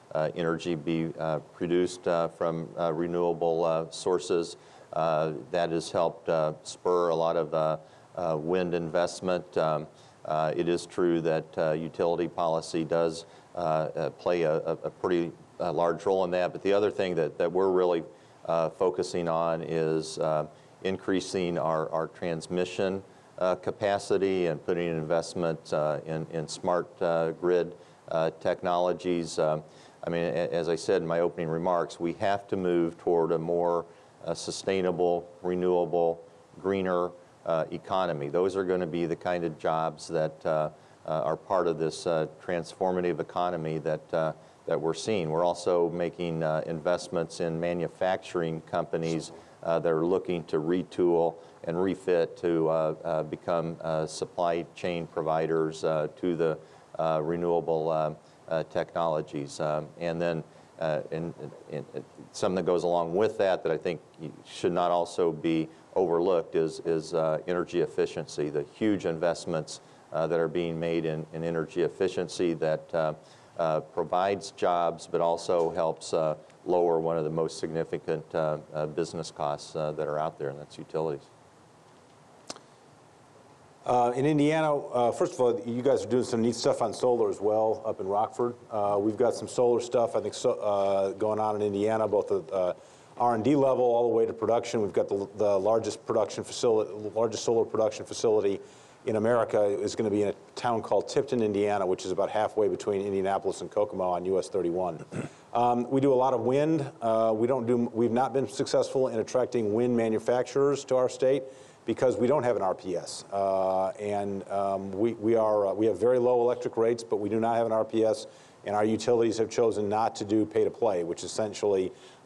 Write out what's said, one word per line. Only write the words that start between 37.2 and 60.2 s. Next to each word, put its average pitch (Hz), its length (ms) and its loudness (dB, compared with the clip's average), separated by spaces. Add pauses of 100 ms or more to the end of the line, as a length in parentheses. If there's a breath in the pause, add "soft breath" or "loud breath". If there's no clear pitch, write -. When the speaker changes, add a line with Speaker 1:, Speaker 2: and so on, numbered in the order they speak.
Speaker 1:
uh, 80 240 0
economy. 85 580 -2
Those 90 260 2
are 98 80 0
gonna 90 240 0
be 85 200 -2
the 82 80 -2
kind 90 280 -2
of 80 140 -4
jobs 80 520 -2
that, 80 360 -2
uh, 78 240 0 (380 loud breath)
uh, 78 160 -2
are 80 120 0
part 90 320 0
of 82 120 0
this, 80 260 -4
uh, 80 220 0 (180)
transformative 87 720 -2
economy 82 600 -4
that, 78 340 -6
uh, 80 200 0 (340 loud breath)
that 80 120 0
we're 80 140 -2
seeing. 95 380 -2
We're 82 120 0
also 87 460 2
making, 82 540 -4
uh, 78 240 0
investments 85 720 -2
in 82 200 -2
manufacturing 87 1040 -2
companies, 82 720 -4 (320 loud breath)
uh, 82 160 0
that 85 120 0
are 80 140 2
looking 90 380 0
to - 160 -4
retool 85 760 2 (280 loud breath)
and 85 180 -2
refit 87 560 0
to, 82 320 2
uh, 80 340 2
uh, 80 200 0
become, 82 580 -4
uh, 80 240 -2
supply 85 580 -2 (120)
chain 85 320 -4
providers, 80 760 0
uh, 78 240 0 (140)
to 87 140 0
the, 80 220 0 (420 loud breath)
uh, 80 240 2
renewable, 82 640 0
uh, 78 240 0 (340 loud breath)
uh, 80 220 0
technologies. 78 920 -2
Um, 76 280 -2 (120)
and 85 220 -2